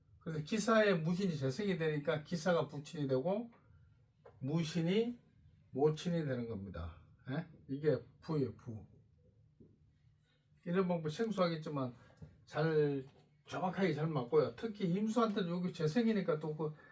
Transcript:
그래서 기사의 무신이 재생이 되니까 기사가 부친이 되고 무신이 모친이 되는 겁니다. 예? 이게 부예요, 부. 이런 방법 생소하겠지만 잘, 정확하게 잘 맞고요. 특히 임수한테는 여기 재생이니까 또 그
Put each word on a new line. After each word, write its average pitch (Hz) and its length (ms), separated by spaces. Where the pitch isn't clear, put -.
그래서 156 240
기사의 214 560
무신이 175 360
재생이 160 420
되니까 156 460
기사가 170 440
부친이 147 400
되고 175 420
무신이 170 800
모친이 156 540
되는 120 220
겁니다. 90 480
예? 151 160
이게 139 300
부예요, 139 340
부. 107 300
이런 180 220
방법 165 240
생소하겠지만 165 840
잘, 147 600
정확하게 175 480
잘 151 140
맞고요. 147 480
특히 208 300
임수한테는 208 640
여기 175 240
재생이니까 175 680
또 156 160
그 151 200